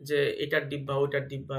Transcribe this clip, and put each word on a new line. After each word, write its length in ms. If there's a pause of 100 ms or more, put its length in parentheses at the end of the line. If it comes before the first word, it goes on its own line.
যে 160 (200)
এটার 320
ডিব্বা, 260
ওইটার 320
ডিব্বা, 320